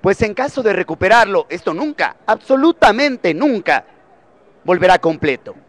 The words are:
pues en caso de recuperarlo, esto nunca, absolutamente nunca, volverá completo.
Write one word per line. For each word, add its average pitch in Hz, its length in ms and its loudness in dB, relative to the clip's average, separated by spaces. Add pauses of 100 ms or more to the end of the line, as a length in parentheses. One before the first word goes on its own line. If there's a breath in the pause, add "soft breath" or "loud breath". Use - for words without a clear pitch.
pues 190 220 0
en 208 100 -4
caso 262 280 -6
de 214 120 0
recuperarlo, 185 760 0
esto 175 240 -6
nunca, 190 520 -6
absolutamente 254 1080 0
nunca, 190 520 -2 (800)
volverá 180 320 4
completo. 151 580 -4 (120)